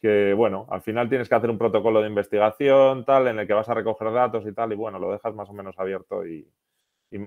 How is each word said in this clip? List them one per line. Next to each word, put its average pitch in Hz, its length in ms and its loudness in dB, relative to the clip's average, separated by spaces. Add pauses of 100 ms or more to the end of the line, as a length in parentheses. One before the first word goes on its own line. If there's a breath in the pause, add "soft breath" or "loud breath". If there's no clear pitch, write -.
que, 101 320 4
bueno, 104 340 0
al 92 140 -8
final 117 260 -2
tienes 123 200 -2
que 123 80 4
hacer 113 120 0
un 113 100 -2
protocolo 110 440 2
de 107 60 -2
investigación, 120 960 2
tal, 135 240 4
en 110 100 -2
el 101 80 -4
que 104 80 0
vas 107 140 0
a 120 60 -2
recoger 110 380 -4
datos 117 320 0
y 104 80 -8
tal, 113 200 -4
y - 20 -4
bueno, 101 240 -8
lo 92 140 -4
dejas 104 200 -6
más 104 160 -14
o 98 40 -20
menos 95 260 -16
abierto 95 480 -8
y, 80 180 -14 (640)
y, 104 180 -14